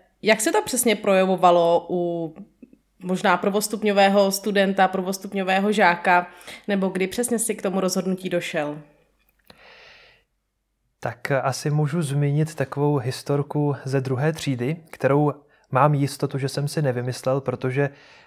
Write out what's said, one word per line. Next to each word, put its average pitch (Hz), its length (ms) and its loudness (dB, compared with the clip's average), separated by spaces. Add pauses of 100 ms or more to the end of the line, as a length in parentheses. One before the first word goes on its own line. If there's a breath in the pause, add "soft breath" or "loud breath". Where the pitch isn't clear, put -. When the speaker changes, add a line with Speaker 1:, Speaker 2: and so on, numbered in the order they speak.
(220)
Speaker 1:
jak 214 200 2
se 339 100 0
to 415 100 2
přesně 233 340 0
projevovalo 180 960 4
u 170 460 -4 (680)
možná 180 340 2
prvostupňového 202 920 2
studenta, 196 560 2
prvostupňového 196 840 -2
žáka, 185 560 2 (400 loud breath)
nebo 196 220 0
kdy 185 180 -2
přesně 240 320 -2
jsi 208 160 -2
k - 60 -12
tomu 190 180 -2
rozhodnutí 185 500 -2
došel? 151 520 -4 (2250 soft breath)
Speaker 2:
Tak - 320 -8
asi 135 380 -2
můžu 151 320 0
zmínit 147 540 0
takovou 143 420 0
historku 143 800 -2 (100)
ze 135 160 -2
druhé 135 320 -2
třídy, 139 440 -4 (120)
kterou 143 440 2 (380 soft breath)
mám 143 220 4
jistotu, 139 440 -2
že 135 120 -4
jsem 143 180 -4
si 160 140 -4
nevymyslel, 127 600 -2
protože 135 480 -2 (380 loud breath)